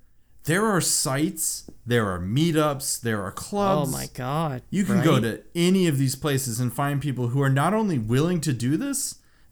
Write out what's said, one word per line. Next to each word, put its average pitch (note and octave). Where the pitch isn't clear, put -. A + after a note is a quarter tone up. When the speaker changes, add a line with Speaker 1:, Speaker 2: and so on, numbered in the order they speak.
Speaker 1:
there F#3
are G3
sites, -
there A2+
are F2+
meetups, D3
there A2
are F#2+
clubs. F#3+
Speaker 2:
Oh, C#3
my C3
God. C3+
Speaker 1:
You F#3+
can F#3
go D#3
Speaker 2:
Right? B2
Speaker 1:
to A2+
any F3+
of D3
these C3+
places C3+
and B2
find C#3+
people B2
who C#3
are C3+
not C#3+
only G#3
willing C3+
to D3+
do B2
this, C4+